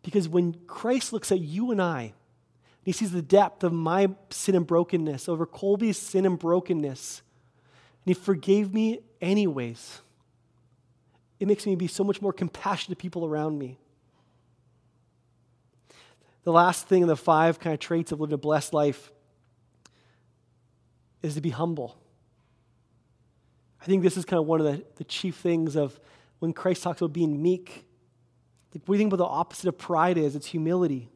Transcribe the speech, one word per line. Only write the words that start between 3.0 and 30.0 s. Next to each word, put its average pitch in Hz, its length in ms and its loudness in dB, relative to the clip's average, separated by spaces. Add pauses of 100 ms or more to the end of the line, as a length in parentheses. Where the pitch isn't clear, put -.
the 180 100 -2
depth 190 420 4
of 170 100 0
my 170 360 2 (220)
sin - 240 0
and 175 100 4
brokenness, 165 640 0
over 165 160 -2
Colby's 202 540 0
sin 190 260 0
and 185 140 2
brokenness, 170 840 -2 (840)
and 185 120 2
he - 40 -18
forgave 196 540 2
me 220 280 0 (200)
anyways, 156 800 -2 (1400)
it 196 80 0
makes 208 180 2
me 196 100 2
be 175 120 -2
so - 160 -4
much 202 180 -2
more 202 100 -2
compassionate - 680 -6
to - 20 -14
people 170 240 -8
around 151 320 -4
me. 131 220 -12 (2750)
The 170 80 0
last 175 360 4
thing 185 140 6
in 175 60 4
the 156 80 4
five 160 440 2
kind 165 140 -4
of 147 60 -6
traits 165 320 -4
of 151 80 -6
living 151 160 -4
a - 20 -6
blessed 147 380 -2
life 147 360 0 (2000)
is 151 100 -4
to 147 80 -6
be 160 80 -2
humble. 151 480 -6 (1800)
I - 40 -20
think 185 180 4
this 180 140 2
is 170 80 -6
kind 175 140 0
of 151 60 0
one 160 160 2
of 151 60 2
the, 147 180 -2 (120)
the - 60 -14
chief - 340 -8
things 160 380 -2
of 143 240 -2 (380)
when 165 160 -4
Christ - 300 -2
talks 175 180 -6
about 165 100 -2
being 151 300 0
meek. 180 460 -2 (840)
Like, 160 140 -16
what - 0 -
do 190 80 0
you 202 60 4
think 214 140 2
about 175 100 2
the - 80 0
opposite 160 360 -4
of - 120 -4
pride 170 400 2